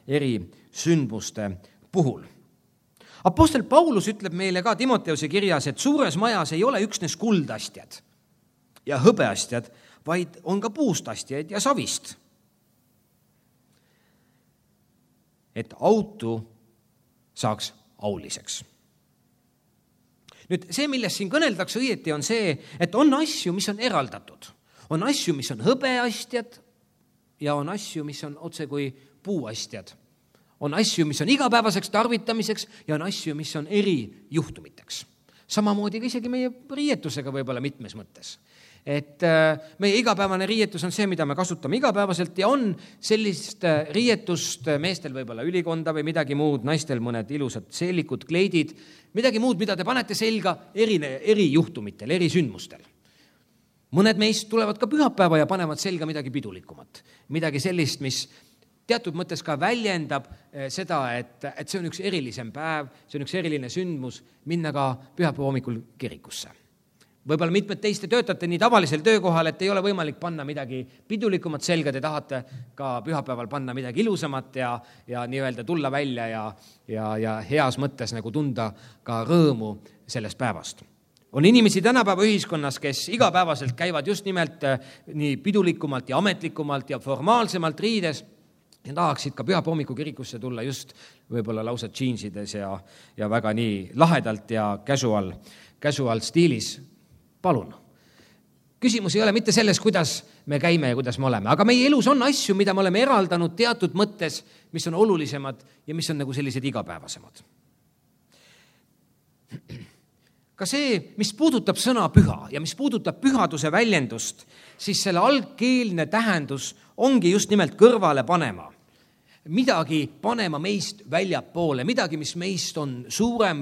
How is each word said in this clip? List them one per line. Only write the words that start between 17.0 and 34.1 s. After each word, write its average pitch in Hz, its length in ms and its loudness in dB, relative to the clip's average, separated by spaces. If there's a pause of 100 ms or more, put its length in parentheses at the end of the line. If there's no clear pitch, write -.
saaks - 400 -4 (240)
auliseks. - 640 -8 (1900)
Nüüd, - 220 -4
see, 262 180 -2
millest 233 300 -2
siin 196 160 -4
kõneldakse 240 480 0
õieti, 202 320 -2
on 147 100 -4
see, 214 300 0 (260)
et 175 160 -2
on 294 220 6
asju, 302 400 -2
mis 196 160 -2
on 208 100 -8
eraldatud. 131 680 -4 (400)
On 160 100 0
asju, 269 320 0
mis 131 160 -6
on 113 140 -6
hõbeastjad, 247 960 -2 (760)
ja 147 160 -2
on 143 140 -4
asju, 185 340 -8
mis 147 200 -12
on 147 160 -14
otsekui 143 560 -8 (280)
puuastjad. 113 680 -8 (680)
On 143 140 -4
asju, 196 320 2
mis 147 160 -4
on 156 80 0
igapäevaseks 233 600 2
tarvitamiseks, 226 800 -2 (200)
ja 151 80 0
on 151 100 -4
asju, 170 300 -6
mis 151 200 -8
on 151 120 -6
erijuhtumiteks. 156 1400 -4 (420)